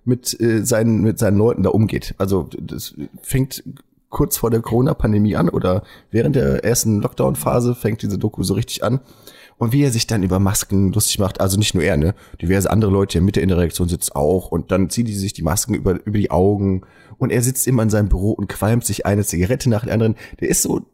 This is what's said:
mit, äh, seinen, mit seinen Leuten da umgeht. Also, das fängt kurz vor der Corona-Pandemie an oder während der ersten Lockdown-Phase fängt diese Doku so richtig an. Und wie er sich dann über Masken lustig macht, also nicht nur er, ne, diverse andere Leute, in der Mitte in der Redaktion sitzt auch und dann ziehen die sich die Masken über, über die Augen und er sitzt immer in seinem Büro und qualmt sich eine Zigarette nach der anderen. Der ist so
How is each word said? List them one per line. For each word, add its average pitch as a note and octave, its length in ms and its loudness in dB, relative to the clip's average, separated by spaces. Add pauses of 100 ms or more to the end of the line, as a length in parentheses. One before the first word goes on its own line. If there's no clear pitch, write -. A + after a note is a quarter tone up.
mit, - 380 -2
äh, A2+ 240 2
seinen, A2+ 380 2
mit G#2+ 140 0
seinen G2+ 200 2
Leuten A2 260 2
da F#2+ 60 4
umgeht. G2 480 0
Also, F#2+ 320 -2 (120)
das - 340 -12 (260)
fängt - 420 -4 (460)
kurz - 280 -2
vor A#2 140 0
der A#2 100 2
Corona-Pandemie A2 760 2
an E3+ 120 2
oder F#2 340 0 (280)
während A#2 240 2
der - 300 0
ersten A2 360 2
Lockdown-Phase B2+ 760 0
fängt - 260 -4
diese G2+ 160 -4
Doku G#2+ 260 -4
so F#2+ 120 0
richtig - 280 -4
an. B2 160 0 (580)
Und A#2 140 -2
wie C#3+ 120 4
er C#3 80 2
sich A2+ 140 -2
dann A2+ 160 0
über F#2 180 2
Masken G2 520 2
lustig - 260 0
macht, F#2+ 220 -2
also F#2+ 180 2
nicht G#2+ 160 0
nur F2 100 0
er, F2 120 2
ne, D#2 180 2 (280)
diverse F#2 280 0
andere G#2 220 2
Leute, G2 260 2
in D#2+ 40 4
der F2+ 40 4
Mitte G2+ 140 2
in F2+ 80 2
der F2+ 100 2
Redaktion F2 300 0
sitzt - 260 -4
auch D#2 380 0
und E2+ 180 -4
dann F#2 200 2
ziehen A#2+ 160 -2
die A2 100 -6
sich F#2+ 160 -4
die - 120 -10
Masken E2 320 -2
über, F#2 180 0 (120)
über G#2+ 120 -2
die G2+ 120 0
Augen F#2+ 520 2 (360)
und B2+ 140 -2
er A#2+ 100 2
sitzt B2+ 240 -2
immer A#2+ 180 2
in A2 60 2
seinem G#2 200 2
Büro G2 220 2
und G2+ 180 -4
qualmt A2+ 340 0
sich - 220 -4
eine G2+ 180 2
Zigarette F#2+ 460 0
nach A2 160 0
der - 80 -4
anderen. A2 220 2 (260)
Der - 80 -2
ist - 140 0
so - 180 -2 (120)